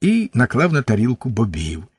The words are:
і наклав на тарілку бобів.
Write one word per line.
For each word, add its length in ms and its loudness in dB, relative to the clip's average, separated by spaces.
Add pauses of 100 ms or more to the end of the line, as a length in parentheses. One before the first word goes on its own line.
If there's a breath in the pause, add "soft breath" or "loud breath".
і 340 0
наклав 380 2
на 100 2
тарілку 460 0
бобів. 560 -4 (140)